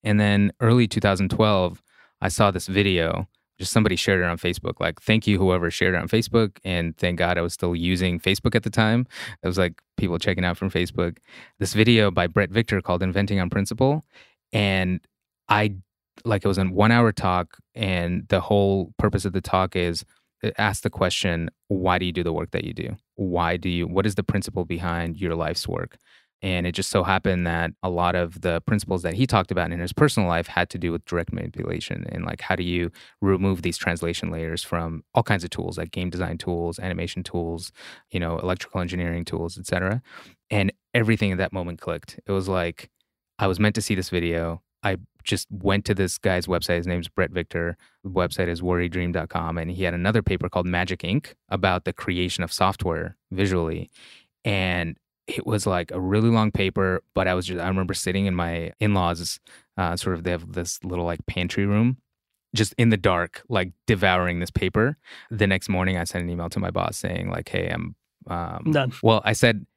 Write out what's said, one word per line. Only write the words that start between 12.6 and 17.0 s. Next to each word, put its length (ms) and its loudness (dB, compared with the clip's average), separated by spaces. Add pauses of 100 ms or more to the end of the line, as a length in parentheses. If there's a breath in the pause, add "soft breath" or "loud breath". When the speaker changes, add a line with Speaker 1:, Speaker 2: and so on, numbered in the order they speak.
Speaker 1:
called 200 0
Inventing 380 0
on 100 0
Principle. 540 0 (480 soft breath)
And 480 2 (480)
I, 280 2 (500)
like, 180 0
it 60 4
was 80 2
a 80 2
one-hour 480 4